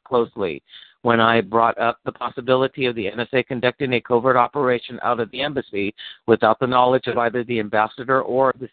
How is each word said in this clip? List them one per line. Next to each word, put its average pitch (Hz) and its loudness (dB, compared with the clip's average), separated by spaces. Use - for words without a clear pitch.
closely. 107 -2
When 117 4
I 117 4
brought 113 0
up 117 -2
the 135 -6
possibility 127 -2
of 123 -2
the 107 -4
N 104 -8
S 117 -6
A 127 2
conducting 127 -2
a 117 0
covert 123 2
operation 123 -2
out 117 -2
of 107 -6
the 127 -6
embassy 107 -4
without 110 4
the 131 -2
knowledge 127 2
of 117 -4
either 117 -2
the 117 -4
ambassador 110 -2
or 127 2
the 127 -12